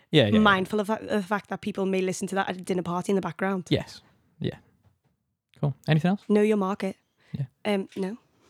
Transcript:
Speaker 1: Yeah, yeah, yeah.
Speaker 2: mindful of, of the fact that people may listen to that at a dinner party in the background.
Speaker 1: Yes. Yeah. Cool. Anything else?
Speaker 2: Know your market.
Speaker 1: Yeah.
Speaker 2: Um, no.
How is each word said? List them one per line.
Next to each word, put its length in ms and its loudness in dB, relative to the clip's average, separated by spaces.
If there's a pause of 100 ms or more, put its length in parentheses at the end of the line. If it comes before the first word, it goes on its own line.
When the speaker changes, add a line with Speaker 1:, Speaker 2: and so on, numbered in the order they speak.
Speaker 1:
Yeah, 160 6
yeah, 80 2
yeah. 60 6
Speaker 2:
mindful 400 4
of, 100 -2
of 180 -4
the 140 0
fact 300 -4
that 100 -8
people 240 -4
may 160 0
listen 280 -2
to 60 -6
that 140 -2
at 80 -6
a 40 -10
dinner 200 -2
party 300 -2
in 40 4
the 60 2
background. 480 -4
Speaker 1:
Yes. 320 -2 (380)
Yeah. 160 -4 (1040)
Cool. 140 0 (120)
Anything 220 4
else? 180 0
Speaker 2:
Know 140 4
your 160 2
market. 380 -4 (380)
Speaker 1:
Yeah. 120 -4 (200)
Speaker 2:
Um, 300 0
no. 220 -4 (320)